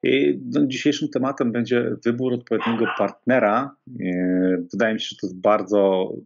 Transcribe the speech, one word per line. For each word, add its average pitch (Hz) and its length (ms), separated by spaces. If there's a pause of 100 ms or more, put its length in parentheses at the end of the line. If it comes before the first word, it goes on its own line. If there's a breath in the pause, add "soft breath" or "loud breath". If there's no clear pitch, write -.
I, 139 420
no, 135 220
dzisiejszym 143 420
tematem 131 420
będzie 120 400 (140)
wybór 123 280
odpowiedniego 117 520 (120)
partnera. 117 760 (120)
E, 127 60 (800)
wydaje 110 200
mi 110 80
się, - 80
że - 120
to 101 60
jest 90 140
bardzo 98 720 (120)